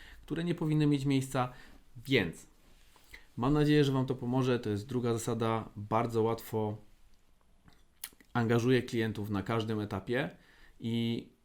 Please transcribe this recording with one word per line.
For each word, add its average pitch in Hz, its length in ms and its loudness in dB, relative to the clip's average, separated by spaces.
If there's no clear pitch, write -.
które 170 220 -6
nie 175 100 0
powinny 156 320 2
mieć 143 180 2
miejsca, 131 480 0
więc 113 500 0
mam 127 160 0
nadzieję, 151 320 6
że 135 80 0
Wam 131 140 2
to 131 80 -2
pomoże. 127 440 0
To 110 120 -4
jest 104 160 -2
druga 120 260 0
zasada. 113 640 -2
Bardzo 113 460 0
łatwo 110 540 -2
angażuje 120 500 4
klientów 110 480 -2
na 101 120 -2
każdym 110 380 -2
etapie 120 500 -4
i 117 480 -2